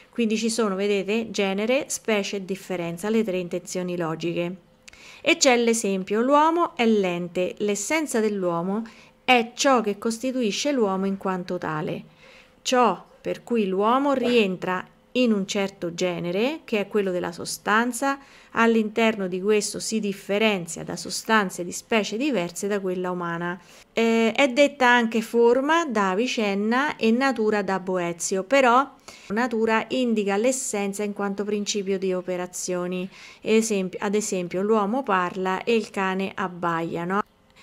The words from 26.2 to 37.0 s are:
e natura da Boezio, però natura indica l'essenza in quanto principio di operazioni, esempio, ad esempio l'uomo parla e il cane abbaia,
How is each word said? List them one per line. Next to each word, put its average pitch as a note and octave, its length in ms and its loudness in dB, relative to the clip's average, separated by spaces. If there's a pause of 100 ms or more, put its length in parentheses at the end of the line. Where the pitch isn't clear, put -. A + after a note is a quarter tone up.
e A3+ 160 2
natura A3+ 520 2
da F#3+ 160 -2
Boezio, F#3 640 -2
però C4 440 4 (420)
natura A3 600 0
indica A3 480 2
l'essenza G#3 640 -2
in G#3 100 -4
quanto G3+ 300 -4
principio G3+ 540 -2
di F#3 160 -2
operazioni, F3+ 960 -4 (320)
esempio, G#3+ 600 0
ad G3+ 120 -2
esempio F#3 480 -2
l'uomo G#3+ 400 0
parla F#3 600 -2
e A#3 120 2
il A3 140 -2
cane F#3+ 460 -2
abbaia, E3+ 680 -4